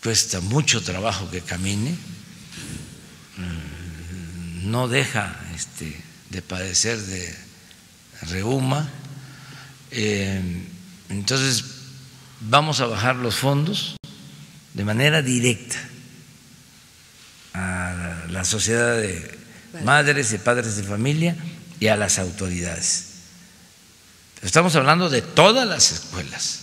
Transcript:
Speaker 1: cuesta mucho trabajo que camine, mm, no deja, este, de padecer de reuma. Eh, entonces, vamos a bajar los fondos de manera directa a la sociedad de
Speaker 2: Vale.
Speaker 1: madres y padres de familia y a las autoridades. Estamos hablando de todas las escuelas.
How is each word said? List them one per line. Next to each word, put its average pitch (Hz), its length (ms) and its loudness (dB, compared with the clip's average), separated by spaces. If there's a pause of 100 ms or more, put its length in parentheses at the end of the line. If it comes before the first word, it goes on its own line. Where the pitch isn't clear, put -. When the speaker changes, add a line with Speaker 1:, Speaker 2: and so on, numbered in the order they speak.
Speaker 1:
cuesta 110 400 2
mucho 117 400 2
trabajo 92 480 -2
que 90 100 -6
camine, 101 560 -2 (1400)
mm, 85 1300 -8
no 123 180 2
deja, 113 460 0 (200)
este, 78 440 -10 (300)
de 90 140 -8
padecer 95 580 -2
de 90 340 -8 (960)
reuma. 131 580 0 (1040)
Eh, 98 520 0 (680)
entonces, 123 560 0 (760)
vamos 135 400 4
a 127 60 2
bajar 117 300 0
los 120 200 -2
fondos 143 600 0 (800)
de 101 100 -2
manera 139 380 4
directa 123 560 0 (1800)
a 90 760 -4
la 90 160 -4
sociedad 117 540 2
de 90 400 -4 (340)
Speaker 2:
Vale. 165 120 -8
Speaker 1:
madres 139 480 4
y 107 60 0
padres 117 380 2
de 104 60 -4
familia 143 540 0 (440)
y 107 60 4
a 107 100 6
las 101 220 2
autoridades. 87 880 -2 (1400)
Estamos 160 340 6
hablando 160 320 6
de 127 140 4
todas 214 440 8
las 160 260 4
escuelas. - 720 -6